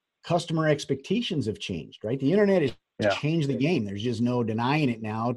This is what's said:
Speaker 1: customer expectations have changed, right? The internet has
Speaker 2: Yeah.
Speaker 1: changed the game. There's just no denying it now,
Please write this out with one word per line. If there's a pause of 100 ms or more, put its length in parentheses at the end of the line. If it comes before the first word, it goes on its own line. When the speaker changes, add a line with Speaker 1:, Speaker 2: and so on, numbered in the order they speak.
(220)
Speaker 1:
customer
expectations
have
changed,
right?
The
internet
has (280)
Speaker 2:
Yeah.
Speaker 1:
changed
the
game.
There's
just
no
denying
it
now,